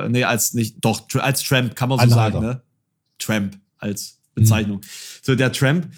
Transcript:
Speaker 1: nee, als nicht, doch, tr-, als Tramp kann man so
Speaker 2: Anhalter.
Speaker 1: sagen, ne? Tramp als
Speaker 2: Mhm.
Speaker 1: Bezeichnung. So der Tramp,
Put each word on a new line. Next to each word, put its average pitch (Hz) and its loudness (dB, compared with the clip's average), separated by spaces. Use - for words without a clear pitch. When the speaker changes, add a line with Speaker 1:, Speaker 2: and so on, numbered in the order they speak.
Speaker 1:
nee, 123 2
als 110 0
nicht, 113 -2
doch, - -2
tr-, - -2
als 135 0
Tramp 127 0
kann 123 -2
man 131 0
so 120 4
Speaker 2:
Anhalter. 113 4
Speaker 1:
sagen, 110 -2
ne? 127 -6
Tramp 101 -2
als - -10
Speaker 2:
Mhm. - 2
Speaker 1:
Bezeichnung. 104 2
So 135 0
der 127 2
Tramp, 147 0